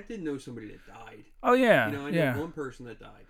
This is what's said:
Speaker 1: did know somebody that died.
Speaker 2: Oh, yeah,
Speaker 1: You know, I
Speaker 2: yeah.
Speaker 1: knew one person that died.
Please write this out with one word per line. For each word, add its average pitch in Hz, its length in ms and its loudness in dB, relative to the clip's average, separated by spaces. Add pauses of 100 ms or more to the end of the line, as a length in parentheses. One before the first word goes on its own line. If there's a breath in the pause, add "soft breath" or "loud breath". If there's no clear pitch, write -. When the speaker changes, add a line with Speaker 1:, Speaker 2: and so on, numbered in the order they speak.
Speaker 1:
did 214 160 -10
know 143 140 -4
somebody 117 320 -12
that - 180 -20
died. - 380 -20 (180)
Speaker 2:
Oh, 247 100 4
yeah, 208 380 6
Speaker 1:
You 143 60 -4
know, 143 100 -8
I - 20 -4
Speaker 2:
yeah. 151 240 2
Speaker 1:
knew 127 80 -2
one 165 120 -8
person 131 320 -10
that 113 160 -16
died. - 280 -20